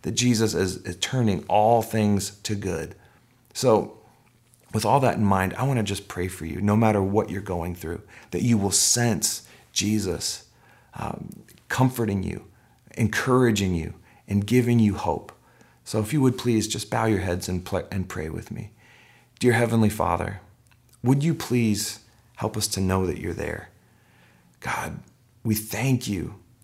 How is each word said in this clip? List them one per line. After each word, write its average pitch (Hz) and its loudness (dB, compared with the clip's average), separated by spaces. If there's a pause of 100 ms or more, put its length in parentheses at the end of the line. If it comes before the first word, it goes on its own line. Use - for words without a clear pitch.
that 92 -4
Jesus 113 2
is, 90 0
is 87 -8
turning 113 0
all 110 4
things 104 0
to 107 -4
good. 87 -6 (580)
So, 110 2 (760)
with 110 0
all 123 4
that 120 2
in 107 0
mind, 95 2
I 113 -4
want 135 0
to 110 0
just 98 -6
pray 90 -6
for 87 -10
you, 80 -8
no 104 4
matter 107 4
what 98 0
you're 98 -6
going 87 -6
through, 82 -8 (300)
that 87 -2
you 117 4
will 98 2
sense - 0 (240)
Jesus, 101 -2 (500)
um, - -10 (260)
comforting 117 0
you, 85 -8 (520)
encouraging 107 2
you, 82 -6 (340)
and 101 0
giving 120 4
you 104 4
hope. - -4 (520)
So - -4
if 104 -4
you 151 2
would 127 4
please 110 0
just 110 -8
bow 113 0
your 107 2
heads 90 -2
and 90 -4
pl-, 90 -4
and 92 -4
pray 80 -8
with 85 -10
me. - -12 (680)
Dear 123 4
Heavenly 113 4
Father, 87 -2 (600)
would 139 4
you 160 0
please 117 -2 (380)
help - -4
us 104 -4
to 95 -4
know 95 2
that 78 -4
you're 87 -6
there? - -8 (880)
God, - -8 (440)
we 110 0
thank 117 -2
you - -6 (280)